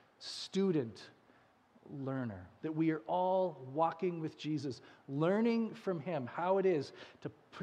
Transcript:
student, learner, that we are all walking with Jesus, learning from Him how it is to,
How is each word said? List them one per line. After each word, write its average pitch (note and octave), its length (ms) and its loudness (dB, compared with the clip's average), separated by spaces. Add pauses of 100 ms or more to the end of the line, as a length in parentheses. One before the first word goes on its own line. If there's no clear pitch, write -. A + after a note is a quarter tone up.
(200)
student, D#3 880 0 (920)
learner, A#2+ 460 -4 (140)
that D#3+ 120 -4
we D#3+ 160 4
are D#3 160 -2
all F3+ 680 2
walking E3 460 0
with D3+ 180 -6
Jesus, D3 440 -4 (260)
learning G#3 680 2
from F3 280 -4
Him C#3 260 -2
how F3+ 300 2
it F#3+ 80 2
is D#3 260 4 (300)
to, D3 100 -6 (320)